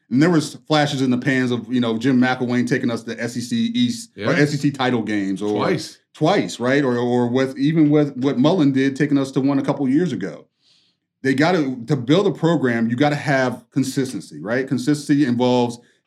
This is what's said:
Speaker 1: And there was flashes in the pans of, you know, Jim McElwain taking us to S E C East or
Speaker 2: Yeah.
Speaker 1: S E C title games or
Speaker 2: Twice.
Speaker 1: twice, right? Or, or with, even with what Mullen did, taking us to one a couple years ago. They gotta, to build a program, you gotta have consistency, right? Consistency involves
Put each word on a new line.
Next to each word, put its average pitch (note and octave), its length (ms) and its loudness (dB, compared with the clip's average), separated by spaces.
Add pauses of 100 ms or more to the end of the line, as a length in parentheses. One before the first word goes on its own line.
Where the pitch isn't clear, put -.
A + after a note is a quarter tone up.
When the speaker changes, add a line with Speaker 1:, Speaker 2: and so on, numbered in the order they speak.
(100)
Speaker 1:
And C3 120 2
there F3 80 4
was D#3 260 0 (100)
flashes D3 340 0
in C3 100 0
the B2 80 0
pans B2+ 320 0
of, A2+ 220 -4
you B2 80 0
know, A2+ 160 0
Jim B2 240 2
McElwain B2 480 0
taking B2 220 0
us A2+ 140 -6
to A2+ 160 -10
S A#2 160 -6
E A#2+ 40 -4
C A#2 160 -4 (180)
East B2 420 -2
or G2+ 60 -10
Speaker 2:
Yeah. A2+ 100 -2
Speaker 1:
S C#3+ 220 2
E - 20 -4
C C#3+ 140 0
title B2 320 -2
games G2 400 -4
or G#2 140 -2
Speaker 2:
Twice. D#3 420 -4 (140)
Speaker 1:
twice, E3 480 0
right? C3+ 240 2
Or, B2 140 0
or B2 300 2
with, C3 300 -2
even D3+ 320 2
with D3 260 2
what B2+ 220 0
Mullen D3 340 4
did, C3+ 220 0
taking C#3+ 240 0
us C3+ 140 -2
to C#3+ 80 0
one C#3 180 0
a B2+ 40 0
couple C#3 260 -2
years D3+ 240 0
ago. F#2+ 340 -8 (760)
They C3+ 120 2
gotta, D3+ 420 0 (100)
to D3 100 0
build D#3 300 2
a F3+ 40 4
program, C3 580 0
you B2 80 0
gotta D3 200 2
have C3 540 -2
consistency, B2 720 -4
right? B2 280 -4
Consistency C#3+ 560 0
involves B2 540 2 (280)